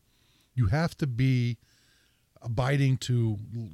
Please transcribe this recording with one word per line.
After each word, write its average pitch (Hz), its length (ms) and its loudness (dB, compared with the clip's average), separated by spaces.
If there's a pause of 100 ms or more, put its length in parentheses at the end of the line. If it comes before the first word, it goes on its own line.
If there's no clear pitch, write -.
(540)
You 120 140 2
have 151 300 0
to 156 100 -2
be 123 500 0 (840)
abiding 131 540 2
to 113 400 0 (360)